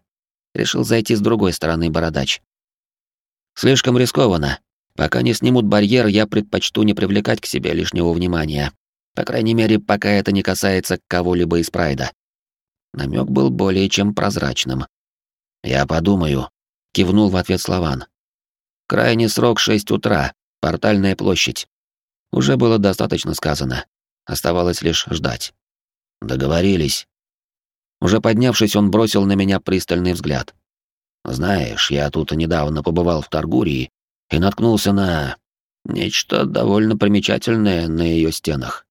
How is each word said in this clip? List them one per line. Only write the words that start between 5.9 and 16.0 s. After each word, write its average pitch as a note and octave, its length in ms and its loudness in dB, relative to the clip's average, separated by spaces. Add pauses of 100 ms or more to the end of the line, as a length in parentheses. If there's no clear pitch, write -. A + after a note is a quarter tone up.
я G#2 200 2
предпочту G#2 560 -2
не G#2 100 4
привлекать G2+ 480 -2
к - 40 -12
себе - 280 -4
лишнего E2+ 400 0
внимания. D#2 580 -2 (440)
По - 100 -4
крайней A2+ 280 0
мере, A2 260 4
пока G#2 320 -2
это G2+ 200 2
не G2 120 0
касается F#2 540 -2 (120)
кого-либо F2 500 0
из E2 100 -2
Прайда". C#2+ 440 -4 (800)
Намёк C#3 360 -4
был C3+ 200 2
более G2 400 0
чем G2+ 260 0
прозрачным. C2 680 -4 (760)
"Я C2+ 240 -2
подумаю", — D#2+ 640 0 (440)